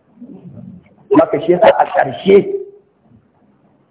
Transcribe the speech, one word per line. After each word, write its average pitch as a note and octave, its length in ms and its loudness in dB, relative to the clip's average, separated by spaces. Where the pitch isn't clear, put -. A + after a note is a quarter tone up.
Haka D#3+ 220 -2
shi F3 120 0
yasa F3 200 4
a D3 140 2
ƙarshe - 500 2